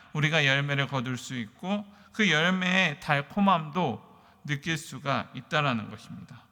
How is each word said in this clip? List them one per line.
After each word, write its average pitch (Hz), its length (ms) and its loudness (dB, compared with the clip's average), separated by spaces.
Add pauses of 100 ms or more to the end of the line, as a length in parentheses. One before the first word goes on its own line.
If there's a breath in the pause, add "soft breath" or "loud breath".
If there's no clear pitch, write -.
(140 loud breath)
우리가 151 320 2
열매를 139 420 2
거둘 127 300 -4
수 131 180 -10
있고, 180 500 -6 (260 loud breath)
그 208 180 2
열매의 180 680 2
달콤함도 156 1000 0 (440 loud breath)
느낄 147 320 -4
수가 139 560 -4
있다라는 127 560 -2
것입니다. - 640 -16